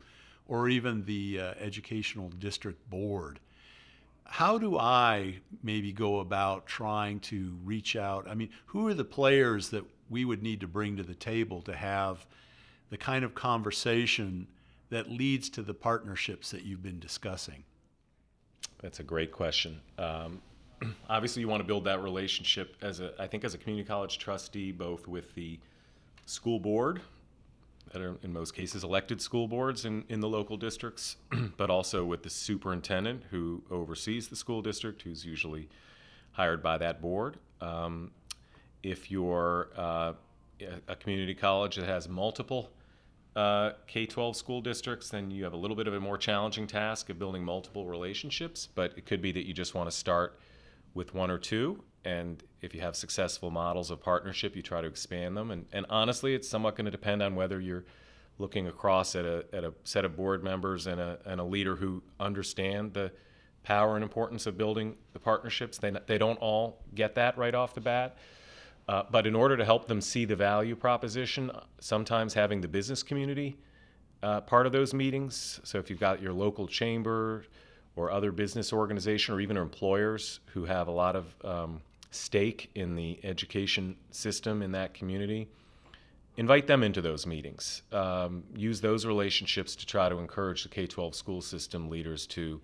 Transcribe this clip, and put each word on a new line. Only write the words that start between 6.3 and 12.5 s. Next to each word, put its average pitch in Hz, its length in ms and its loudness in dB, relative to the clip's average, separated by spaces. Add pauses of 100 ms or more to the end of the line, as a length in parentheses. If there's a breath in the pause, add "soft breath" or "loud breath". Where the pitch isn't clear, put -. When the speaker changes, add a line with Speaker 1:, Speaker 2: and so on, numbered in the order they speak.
Speaker 1:
trying 104 540 -2
to 92 420 -6
reach 104 320 -2
out? 98 340 -2
I 107 60 -8
mean, 110 160 -2 (160 loud breath)
who 214 220 0
are 208 60 2
the 143 100 0
players 131 680 6
that 101 140 -2 (260)
we 123 140 0
would 110 180 0
need 110 180 -2
to 98 60 -6
bring 101 300 -2
to 98 60 -4
the 87 120 -8
table 113 480 -2
to 92 120 -8
have 98 520 -2 (640 loud breath)